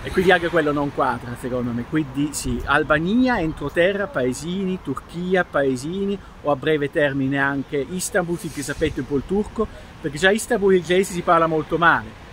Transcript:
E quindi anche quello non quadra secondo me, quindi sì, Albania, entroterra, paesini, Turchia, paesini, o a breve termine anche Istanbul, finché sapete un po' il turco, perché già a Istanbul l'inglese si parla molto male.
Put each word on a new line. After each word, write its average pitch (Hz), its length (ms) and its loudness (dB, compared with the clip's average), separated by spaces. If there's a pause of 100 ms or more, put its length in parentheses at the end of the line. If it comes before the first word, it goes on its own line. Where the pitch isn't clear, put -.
E 143 80 -6
quindi 185 200 4
anche 170 160 4
quello 156 240 2
non 143 220 -2
quadra 123 460 -2
secondo 123 320 -4
me, 117 160 -4
quindi 147 440 -2
sì, 123 340 -4
Albania, 165 760 2
entroterra, 175 680 0
paesini, 175 760 -2
Turchia, 180 640 -2
paesini, 160 760 0 (240)
o 147 80 -2
a 143 60 4
breve 143 340 0
termine 139 480 0
anche 139 500 0
Istanbul, 175 500 -2
finché 143 260 -8
sapete 147 380 -2
un 120 60 -6
po' 143 100 0
il 127 100 0
turco, 208 400 -2 (340)
perché 151 160 -6
già 180 120 4
a - 20 4
Istanbul 208 420 2
l'inglese 185 400 2
si 170 80 -2
parla 165 240 6
molto 160 320 0
male. 123 560 2